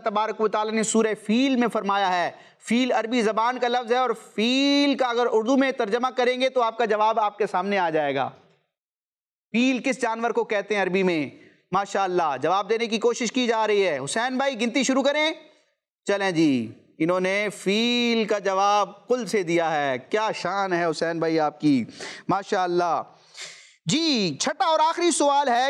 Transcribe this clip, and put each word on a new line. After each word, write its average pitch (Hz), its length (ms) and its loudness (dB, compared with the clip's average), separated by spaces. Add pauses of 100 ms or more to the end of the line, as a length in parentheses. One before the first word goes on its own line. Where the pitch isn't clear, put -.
تبارک 208 380 -2
و 214 60 2
تعالیٰ 214 260 -2
نے 220 100 0
سورہ 220 300 2 (120)
فیل 262 300 2
میں 240 120 2
فرمایا 196 460 0
ہے؟ 170 180 0 (280)
فیل 247 320 0
عربی 220 300 0
زبان 226 380 0
کا 247 80 0
لفظ 240 240 -2
ہے 247 60 4
اور 254 120 2 (240)
فیل 277 640 2
کا 262 80 0
اگر 240 260 0
اردو 220 260 2
میں 262 140 2
ترجمہ 240 360 -2
کریں 254 340 0
گے 262 80 2
تو 254 120 2
آپ 226 160 0
کا 240 80 2
جواب 214 340 2
آپ 208 180 0
کے 208 100 0
سامنے 190 320 0
آ 175 100 2
جائے 151 260 0
گا۔ 131 140 -2 (1200)
فیل 247 340 0
کس 262 160 -2
جانور 226 300 -2
کو 226 120 0
کہتے 208 320 -2
ہیں 202 80 0
عربی 185 200 0
میں؟ 165 260 0 (420)
ماشاءاللہ، 180 680 0
جواب 185 280 0
دینے 226 180 -2
کی 220 100 -4
کوشش 226 340 0
کی 254 160 -2
جا 220 200 0
رہی 202 200 2
ہے۔ 151 180 0
حسین 240 320 -4
بھائی، 269 240 -2
گنتی 247 220 0
شروع 262 200 2
کریں۔ 302 280 0 (760)
چلیں 196 260 0
جی، 139 400 2 (280)
انہوں 170 200 0
نے 196 280 0 (100)
فیل 233 680 0
کا 208 120 -2
جواب 196 680 0
قل 240 200 -2
سے 196 160 0
دیا 165 280 0
ہے۔ 143 260 0 (120)
کیا 214 260 0
شان 190 380 -4
ہے 175 120 -2
حسین 165 340 -2
بھائی 160 200 0
آپ 151 220 -2
کی، 139 240 2 (440)
ماشاءاللہ۔ 175 720 0 (840)
جی، 226 540 0
چھٹا 311 260 -2
اور 320 140 2
آخری 330 320 2
سوال 285 380 2
ہے 247 200 2